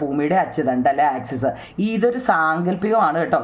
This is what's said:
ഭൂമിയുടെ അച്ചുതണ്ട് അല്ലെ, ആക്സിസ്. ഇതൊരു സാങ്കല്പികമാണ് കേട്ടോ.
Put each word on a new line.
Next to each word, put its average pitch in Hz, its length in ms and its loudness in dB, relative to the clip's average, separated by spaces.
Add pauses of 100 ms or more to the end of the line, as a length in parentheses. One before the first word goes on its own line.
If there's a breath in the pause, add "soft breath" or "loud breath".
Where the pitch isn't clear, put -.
ഭൂമിയുടെ 147 340 -2
അച്ചുതണ്ട് 131 540 0
അല്ലെ, 143 160 2
ആക്സിസ്. 131 460 -2 (280 loud breath)
ഇതൊരു 226 400 0
സാങ്കല്പികമാണ് 175 1000 0
കേട്ടോ. 151 260 0